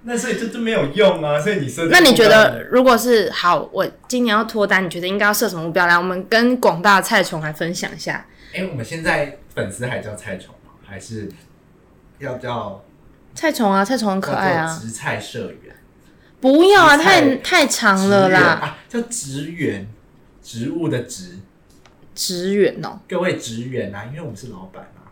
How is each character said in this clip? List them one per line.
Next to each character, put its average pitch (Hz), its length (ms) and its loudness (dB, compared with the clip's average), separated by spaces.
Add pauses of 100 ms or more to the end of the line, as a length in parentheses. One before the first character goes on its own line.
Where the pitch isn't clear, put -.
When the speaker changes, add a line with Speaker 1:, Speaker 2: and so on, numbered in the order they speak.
Speaker 1:
那 233 120 -6
所 240 140 -6
以 202 40 -2
这 226 120 -6
就 226 120 -10
没 226 120 -4
有 196 220 -2
用 185 300 2
啊， 147 160 -2
所 151 140 -2
以 - 40 -2
你 135 120 -4
设 165 140 -8
这 165 60 -2
个 - 0 -
目 - 20 0
标 359 100 8
Speaker 2:
那 302 80 8
你 233 80 6
觉 220 120 6
得 214 420 6
如 247 120 4
果 254 140 6
是， 226 340 2
好， - 420 0
我 185 140 -2 (200)
今 247 180 0
年 214 100 0
要 220 100 2
脱 214 220 -2
单， 190 180 2
你 175 40 -4
觉 170 120 -8
得 180 60 -6
应 196 120 -4
该 208 80 2
要 208 60 4
设 208 160 0
什 185 60 -6
么 160 100 -6
目 165 80 -6
标？ 175 140 2
来， 175 120 4
我 175 40 0
们 185 260 -6
跟 240 300 2
广 185 220 2
大 202 160 4
的 185 60 2
菜 196 200 0
虫 175 180 -4
来 156 120 -8
分 170 220 -6
享 - 200 -8
一 156 40 -18
下。 - 260 -8 (300)
Speaker 1:
哎， 185 160 -8
我 147 40 -12
们 120 100 -8
现 165 200 -12
在 151 340 -2 (160)
粉 107 160 -6
丝 123 160 -10
还 120 120 -6
叫 - 180 -12
菜 95 220 -12
虫 - 160 -20 (100)
吗？ - 80 -20 (120)
还 98 140 -16
是 107 300 -12 (920)
要 - 180 -10
叫 - 440 -10 (520)
Speaker 2:
菜 311 180 -2
虫 208 180 0
啊， 196 140 2
菜 240 140 -2
虫 208 120 -2
很 190 100 -2
可 - 120 -6
爱 185 200 -2
啊。 160 140 -2
Speaker 1:
叫 160 60 -6
做 160 120 -10
植 113 60 -12
菜 117 300 -8
社 - 200 -12 (220)
员？ - 120 -20 (680)
Speaker 2:
不 285 240 6
要 392 220 8
啊， 294 100 8
Speaker 1:
植 311 60 0
菜 370 180 4
Speaker 2:
太， 269 160 2
太 311 300 2
长 196 420 2
了 196 220 6
啦。 185 80 4
Speaker 1:
职 - 20 6
员 180 60 6
啊， 156 320 -2 (100)
叫 233 140 -4
职 143 480 -8
员， 113 380 -6 (520)
植 120 300 -8
物 160 180 -4
的 123 120 -2
职。 - 380 -16 (760)
Speaker 2:
职 185 400 -4
员 180 280 2
哦。 - 240 -12
Speaker 1:
各 175 140 -6
位 175 160 -2
职 117 280 -10
员 101 300 -8
啊， 107 160 -14
因 147 60 -14
为 170 60 -14
我 156 60 -12
们 104 80 -14
是 123 100 -18
老 95 120 -18 (140)
板 - 120 -20 (120)
啊。 - 160 -20